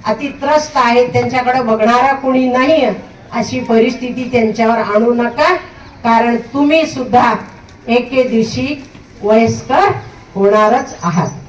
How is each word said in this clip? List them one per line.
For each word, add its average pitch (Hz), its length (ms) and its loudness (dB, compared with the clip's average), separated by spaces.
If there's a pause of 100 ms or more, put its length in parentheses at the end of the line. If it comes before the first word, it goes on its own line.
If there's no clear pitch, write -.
अतित्रस्त 285 720 -2
आहेत, 247 380 2
त्यांच्याकडे 247 480 0
बघणारा 233 520 2
कोणी 262 340 0
नाही, 262 380 2 (480)
अशी 233 260 -4
परिस्थिती 240 720 -2
त्यांच्यावर 226 460 0
आणू 214 360 -2
नका, 240 400 0 (500)
कारण 233 320 2
तुम्ही 294 500 0
सुद्धा 247 480 0 (540)
एके 247 360 0
दिवशी 254 600 -2 (400)
वयस्कर 226 680 2 (440)
होणारच 214 680 2
आहात. 175 240 -2 (220)